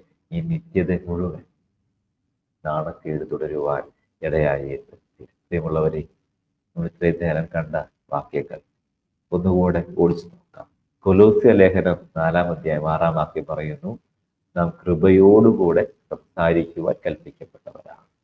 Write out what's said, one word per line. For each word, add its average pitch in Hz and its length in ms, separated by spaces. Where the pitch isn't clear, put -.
ഈ 82 80
നിത്യത 87 680
മുഴുവൻ 87 360
നാണക്കേട് 78 680
തുടരുവാൻ 73 500
ഇടയായി. 71 580
പ്രിയമുള്ളവരെ, 80 800
നമ്മൾ - 880
ഇത്രയും 85 360
നേരം 82 240
കണ്ട 80 200
വാക്യങ്ങൾ 71 480
ഒന്നുകൂടെ 90 520
ഓടിച്ചു 87 280
നോക്കാം. - 400
കൊലോസ്യ 104 520
ലേഖനം 92 440
നാലാം 82 300
അധ്യായം 78 460
ആറാം 80 220
വാക്യം 76 340
പറയുന്നു, 78 500
നാം 85 160
കൃപയോടുകൂടെ 95 1000
സംസാരിക്കുവാൻ 85 840
കൽപ്പിക്കപ്പെട്ടവരാണ്. - 960